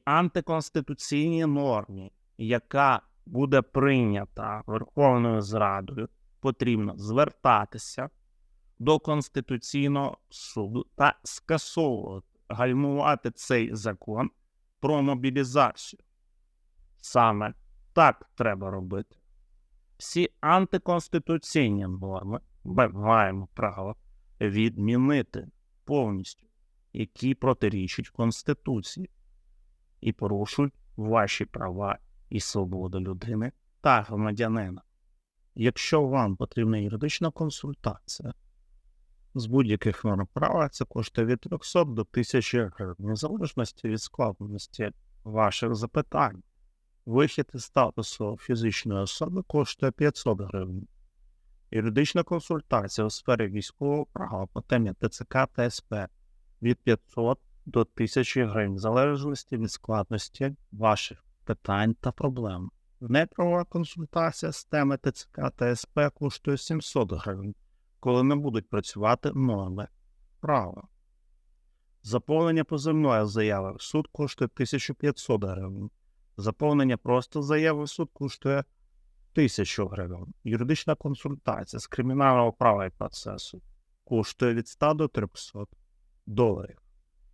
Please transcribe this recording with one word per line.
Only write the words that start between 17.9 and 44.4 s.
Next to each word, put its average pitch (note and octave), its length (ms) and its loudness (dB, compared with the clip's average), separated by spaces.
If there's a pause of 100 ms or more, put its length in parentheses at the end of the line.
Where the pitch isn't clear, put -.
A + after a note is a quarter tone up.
так D#3 420 4
треба G2 360 -2
робити. F#2+ 440 -8 (840)
Всі - 320 -2 (120)
антиконституційні D#3+ 1500 2
норми F#2+ 520 -6 (240)
ми F#2+ 240 4
маємо G2 680 2
право G2 420 -4 (460)
відмінити A2+ 1080 2 (360)
повністю, G#2+ 640 -2 (460)
які B2 420 -2
протирічать G#2 760 0
Конституції A#2+ 1000 -4 (920)
і A2 120 -2
порушують G#2 600 -2 (220)
ваші G#2+ 500 2
права G2 520 -4 (320)
і G#2 100 -4
свободи F#2 600 -4
людини G#2+ 520 -6 (300)
та B2+ 200 6
громадянина. G#2+ 800 -2 (760)
Якщо C3+ 520 2
вам B2 280 2
потрібна A2 420 0
юридична A2+ 540 -2
консультація - 1000 -6 (1040)
з A#2+ 100 -4
будь-яких A2 600 2
норм G2+ 280 0
права, - 360 0
це - 160 -6
коштує A2+ 420 -2
від A#2+ 120 0
трьохсот E3+ 540 0
до A2 100 -2
тисячі A#2+ 720 0
гривень, G2 380 -6
в - 20 -4
залежності D3 760 -6
від A2 120 -2
складності G#2 920 -6 (320)